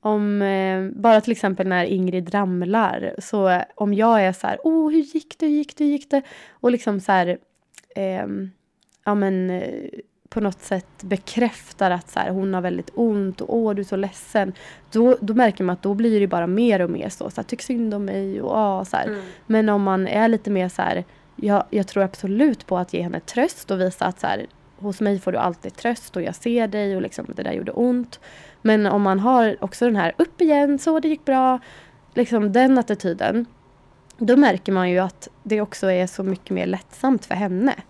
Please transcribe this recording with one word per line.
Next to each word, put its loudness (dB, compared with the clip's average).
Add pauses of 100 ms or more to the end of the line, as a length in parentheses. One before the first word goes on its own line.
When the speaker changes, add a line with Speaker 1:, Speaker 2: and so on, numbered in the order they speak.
Speaker 1:
om, 0
eh, 0 (120)
bara 6
till -2
exempel -2
när 2
Ingrid -2
ramlar, 0
så 2 (140)
om -2
jag 4
är 2
så -8
här: -4
"Åh, 2
hur 2
gick -8
det, -2
hur 2
gick -4
det, -2
hur 4
gick -4
det?" 2 (280)
Och 0
liksom 0
så 0
här, 2 (580)
ehm, -4 (540)
ja, 0
men, 0
eh, -6 (440)
på -4
något -4
sätt -6 (160)
bekräftar -2
att -4
så -4
här, -2
hon -2
har -2
väldigt -4
ont 0
och: -4
"Åh, 0
du -4
är -4
så -6
ledsen." -4 (380)
Då, 6
då -2
märker 4
man 2
att -12
då 0
blir 2
det 4
bara 0
mer 2
och 0
mer -6
så, -10
så -10
här, -6
tyck -8
synd -4
om -6
mig -4
och, -2
ja, 0
så -4
här. 0
Speaker 2:
Mm. -8 (240)
Speaker 1:
Men 4
om 2
man 0
är 2
lite 0
mer 0
så -4
här, -2 (320)
jag, 0
jag 0
tror 0
absolut 0
på -2
att -6
ge -2
henne -6
tröst -4
och -2
visa -2
att -4
så -4
här, -4 (320)
hos -6
mig 0
får -4
du -2
alltid -4
tröst -6
och -4
jag -6
ser -2
dig -2
och -4
liksom, -8 (100)
det -8
där -4
gjorde -6
ont. -2 (420)
Men 4
om 2
man 2
har 2
också -4
den 2
här: 0
"Upp -2
igen, 4
så 0
det -2
gick -4
bra", 2 (560)
liksom 0
den 6
attityden, -2 (720)
då 4
märker 4
man 2
ju 4
att -4 (140)
det -2
också -2
är 2
så -8
mycket -4
mer -2
lättsamt -2
för -4
henne. 0 (160)